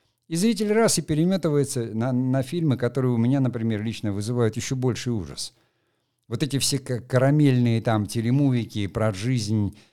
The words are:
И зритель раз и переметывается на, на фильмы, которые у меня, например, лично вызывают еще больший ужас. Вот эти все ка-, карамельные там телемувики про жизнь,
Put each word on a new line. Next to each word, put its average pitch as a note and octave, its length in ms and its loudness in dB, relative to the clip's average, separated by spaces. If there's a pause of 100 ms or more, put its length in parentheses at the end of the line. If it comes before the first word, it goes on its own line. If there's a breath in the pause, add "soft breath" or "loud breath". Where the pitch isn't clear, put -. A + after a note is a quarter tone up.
(280 soft breath)
И E3 80 -6
зритель G#3 360 0
раз A3 260 2
и D#3+ 40 -2
переметывается D3 840 0
на, A2+ 260 -2
на B2+ 320 0
фильмы, D#3+ 320 0
которые B2 360 0
у A#2 40 2
меня, B2 240 2
например, A2+ 420 -2
лично G#2+ 300 -4
вызывают A2+ 440 0
еще C3 200 -4
больший B2 360 -2
ужас. E2 420 -8 (760)
Вот D#3 160 -4
эти C3+ 160 -2
все - 180 -2
ка-, B2 220 -6
карамельные B2+ 840 4
там G#2+ 240 0
телемувики A#2+ 800 0
про A2 260 0
жизнь, G#2 640 -2 (160 loud breath)